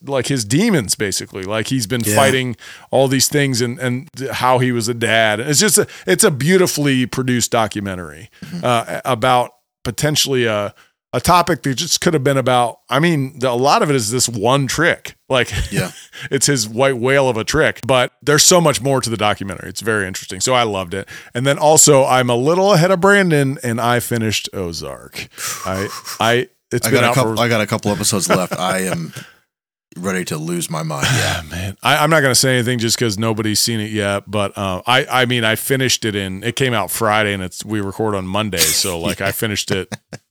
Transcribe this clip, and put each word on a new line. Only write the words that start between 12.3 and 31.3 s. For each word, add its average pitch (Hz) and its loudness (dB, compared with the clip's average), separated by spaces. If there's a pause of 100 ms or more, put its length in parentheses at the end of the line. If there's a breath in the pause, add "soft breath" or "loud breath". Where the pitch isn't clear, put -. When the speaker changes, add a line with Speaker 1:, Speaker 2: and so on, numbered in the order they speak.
Speaker 1:
about, 123 2 (100)
I 123 2
mean, 151 0
the, 127 0
a - 0
lot 143 4
of 160 0
it 139 2
is 107 -2
this 123 0
one 120 0
trick. - -2 (140)
Like, 123 0 (200)
Speaker 2:
Yeah. 92 -4 (200)
Speaker 1:
<laughs> - -14
it's 139 0
his 131 0
white 127 0
whale 131 2
of 117 0
a 107 -4
trick, 139 0
but 127 2 (100)
there's 147 2
so 180 6
much 143 2
more 131 0
to 117 -4
the 113 -4
documentary. 98 -2
It's 95 -12
very 104 0
interesting. 95 -10
So 127 0
I 123 4
loved 95 -4
it. 98 -6 (280 loud breath)
And 127 -2
then 143 2
also, 147 6
I'm 127 4
a 120 2
little 175 2
ahead 175 4
of 190 2
Brandon, 170 4
and 117 -2
I 120 2
finished 110 -2
Ozark. 78 -10 (380 loud breath)
I, 95 -4 (300)
I, 117 2 (220)
it's 120 -2
Speaker 2:
I 113 0
Speaker 1:
been 120 4
Speaker 2:
got 120 4
a 120 4
Speaker 1:
out 120 2
Speaker 2:
couple, 113 0
Speaker 1:
for 107 2
Speaker 2:
I 120 2
got 117 2
a 104 0
couple 107 -2
episodes 98 -2
left. 90 0
I 92 -2
am 87 -6 (840 loud breath)
ready 92 -4
to 82 -8
lose 82 -6
my 78 -6
mind. 76 -6
Speaker 1:
<sighs> - 0
Speaker 2:
Yeah. 98 -2